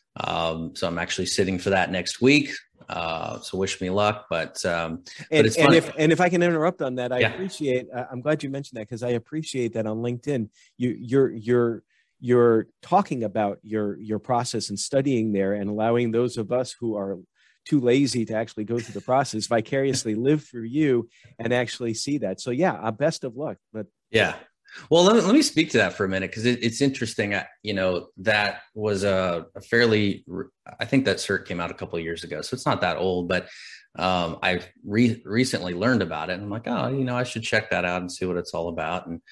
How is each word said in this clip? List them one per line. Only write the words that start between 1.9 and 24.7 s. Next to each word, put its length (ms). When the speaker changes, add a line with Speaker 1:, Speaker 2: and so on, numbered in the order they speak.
Speaker 1:
next 280
week. 300
Uh, 520
so 180
wish 240
me 80
luck, 400
but, 340
um, 380
Speaker 2:
And, 120
Speaker 1:
but 40
it's 100
Speaker 2:
and 100
Speaker 1:
funny. 100
Speaker 2:
if, 220
and 120
if 120
I 80
can 120
interrupt 380
on 140
that, 180
I 80
Speaker 1:
Yeah. 140
Speaker 2:
appreciate, 600
uh, 160
I'm 120
glad 200
you 60
mentioned 320
that, 80
'cause 140
I 80
appreciate 640
that 120
on 120
LinkedIn, 500
you, 200
you're, 320
you're, 520
you're 480
talking 420
about 380
your, 360
your 200
process 520
and 100
studying 520
there 200
and 160
allowing 440
those 260
of 120
us 300
who 160
are 220
too 140
lazy 440
to 100
actually 300
go 140
through 160
the 80
process 440
vicariously 680
Speaker 1:
<laughs> 140
Speaker 2:
live 200
through 160
you 460
and 140
actually 400
see 260
that. 220
So 100
yeah, 220
uh, 180
best 320
of 140
luck. 220
But 160
Speaker 1:
Yeah. 260